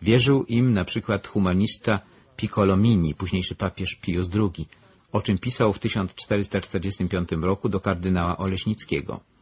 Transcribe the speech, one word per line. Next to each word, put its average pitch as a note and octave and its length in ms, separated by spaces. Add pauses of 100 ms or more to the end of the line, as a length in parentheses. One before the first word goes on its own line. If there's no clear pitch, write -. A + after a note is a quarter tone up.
Wierzył B2 420
im A#2+ 280
na F#2+ 120
przykład G#2 420
humanista G2 720 (360)
Piccolomini, G2 760
późniejszy F#2 400
papież F#2 400
Pius F2+ 340
drugi, F#2 380 (460)
o G#2 100
czym G2+ 160
pisał A#2+ 340
w - 60
tysiąc G#2 360
czterysta G2+ 460
czterdziestym F#2 480
piątym F2 360
roku G2 240
do F#2+ 120
kardynała F2 560
Oleśnickiego. F#2+ 840 (220)